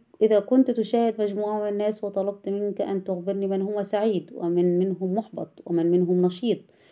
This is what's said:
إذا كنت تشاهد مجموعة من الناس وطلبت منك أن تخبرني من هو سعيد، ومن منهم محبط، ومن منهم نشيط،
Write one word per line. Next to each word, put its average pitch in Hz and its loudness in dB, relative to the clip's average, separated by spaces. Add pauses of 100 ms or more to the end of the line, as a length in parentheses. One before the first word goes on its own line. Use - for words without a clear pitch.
(220)
إذا 214 6
كنت 254 4
تشاهد 233 0
مجموعة 208 -2
من 208 -2
الناس 208 -2
وطلبت 202 -4
منك 202 -2
أن 190 -4
تخبرني 190 -4
من 190 -2
هو 208 -2
سعيد، 202 -2
ومن 175 2
منهم 185 0
محبط، 170 -8
ومن 170 0
منهم 180 4
نشيط، 185 -2 (340)